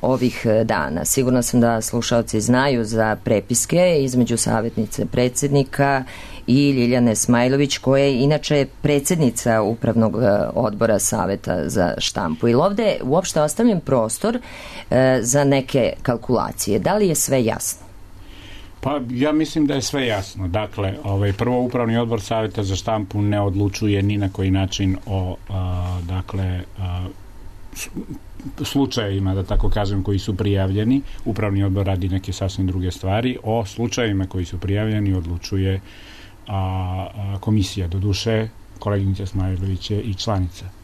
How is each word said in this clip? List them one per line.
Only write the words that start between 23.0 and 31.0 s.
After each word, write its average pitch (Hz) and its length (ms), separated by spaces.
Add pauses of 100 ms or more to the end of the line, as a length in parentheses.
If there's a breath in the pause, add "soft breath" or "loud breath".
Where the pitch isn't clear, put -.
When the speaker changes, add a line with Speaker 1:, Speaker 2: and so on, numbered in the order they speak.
Speaker 2:
ne 104 180
odlučuje 101 600
ni 104 140
na 98 120
koji 95 220
način 95 460 (100)
o, 92 300 (120)
a, 90 540
dakle, 92 580 (180)
a, 90 280 (680)
s-, - 160 (720)
slučajevima, 101 720
da 95 80
tako 104 280
kažem, 101 320
koji 98 160
su 95 180
prijavljeni. 101 640 (240 loud breath)